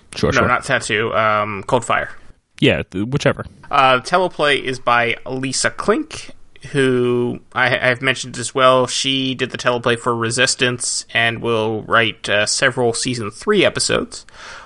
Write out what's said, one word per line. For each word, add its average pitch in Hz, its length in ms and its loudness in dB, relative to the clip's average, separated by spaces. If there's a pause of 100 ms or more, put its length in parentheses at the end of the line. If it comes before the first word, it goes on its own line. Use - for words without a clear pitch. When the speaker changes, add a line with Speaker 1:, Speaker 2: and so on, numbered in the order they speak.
(160)
Speaker 1:
Sure, - 160 0
Speaker 2:
No, 123 80 2
Speaker 1:
sure. - 80 2
Speaker 2:
not 123 160 0
Tattoo, 117 500 -2
um, 107 480 0
Cold - 220 0
Fire. 92 260 -2 (480)
Speaker 1:
Yeah, 85 240 4
th-, 101 240 -6
whichever. 135 400 -2 (240)
Speaker 2:
Uh, 131 300 4
teleplay 165 600 0
is 127 200 -6
by 120 340 2 (100)
Lisa 131 460 -4
Klink, - 600 -4 (400)
who 123 680 2 (140)
I, 123 380 2
I've 120 120 -2
mentioned 127 340 -4
as 120 160 -8
well. 131 360 4
She 131 480 -2
did 120 160 -4
the 123 60 -8
teleplay 120 380 0
for 117 180 -2
Resistance 123 1000 -2
and 117 260 0
will 110 440 -2
write, 110 440 0
uh, 104 180 2
several 123 480 0
season 117 360 -4
three 208 340 2
episodes. - 640 0 (400)